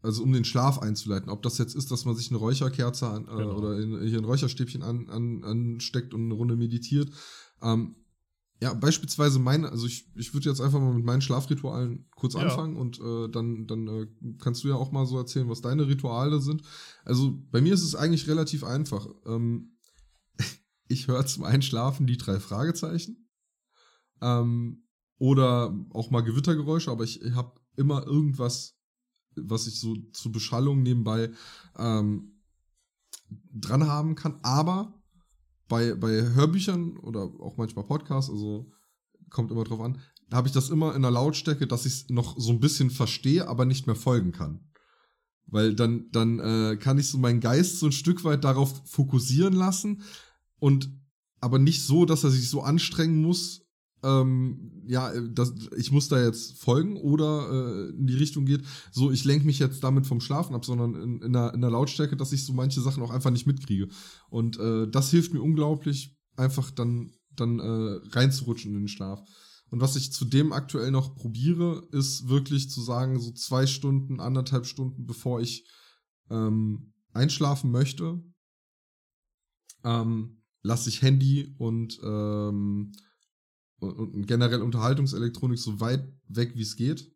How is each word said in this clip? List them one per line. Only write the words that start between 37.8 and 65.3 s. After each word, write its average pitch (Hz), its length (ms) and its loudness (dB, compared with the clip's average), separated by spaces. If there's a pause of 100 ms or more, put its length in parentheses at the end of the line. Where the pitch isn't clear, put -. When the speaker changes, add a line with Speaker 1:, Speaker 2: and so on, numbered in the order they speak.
Speaker 1:
Podcasts, 139 440 -2
also 104 420 -6 (580)
kommt 117 220 -4
immer 113 120 -2
drauf 110 180 -6
an, 123 180 -4 (300)
da 127 80 0
hab 127 80 2
ich 139 60 0
das 135 180 0
immer 156 260 2
in 135 60 2
der 127 100 4
Lautstärke, 139 560 0
dass 120 180 -2
ich's - 240 -6
noch 120 300 0
so 117 120 2
ein 117 80 4
bisschen 135 300 4
verstehe, 135 580 0
aber 123 180 0
nicht 131 220 0
mehr 113 80 2
folgen 107 360 2
kann. 80 380 -8 (800)
Weil 107 280 2
dann, 113 360 0
dann, 113 280 2
äh, 110 380 0
kann 135 200 2
ich 139 120 2
so 139 80 -2
meinen 120 220 4
Geist 135 400 2
so 160 80 0
ein 143 40 4
Stück 175 320 0
weit 147 200 2
darauf 135 460 2
fokussieren 135 640 4
lassen 190 480 0 (580)
und 139 300 4 (500)
aber 127 200 2
nicht 143 240 6
so, 165 220 6
dass 156 180 2
er 143 80 6
sich 127 180 2
so 143 120 -2
anstrengen 160 600 2
muss, 175 400 0 (420)
ähm, 131 840 2
ja, 123 240 -2
äh, 120 200 -4
das, 120 220 0 (240)
ich 127 140 -2
muss 139 180 4
da 127 140 4
jetzt - 360 -2
folgen 160 380 2
oder, 151 540 2
äh, 120 380 -2
in - 180 -2
die 127 80 2
Richtung 143 300 0
geht, 139 180 2 (280)
so, 131 200 2
ich 131 120 0
lenk 143 220 4
mich 143 140 4
jetzt 135 240 0
damit 131 240 4
vom 120 140 0
Schlafen 139 340 -4
ab, 117 100 -6
sondern 120 300 -2
in, 113 260 -6
in 123 140 0
einer, 120 180 2
in 120 100 0
einer 120 80 2
Lautstärke, 143 460 0
dass 135 140 -4
ich 135 140 -2
so 131 80 -4
manche 135 280 0
Sachen 135 220 0
auch 117 80 -4
einfach 127 200 0
nicht 120 160 0
mitkriege. 101 400 0 (420)
Und, 113 300 -2
äh, 110 300 0
das 135 220 2
hilft 170 220 4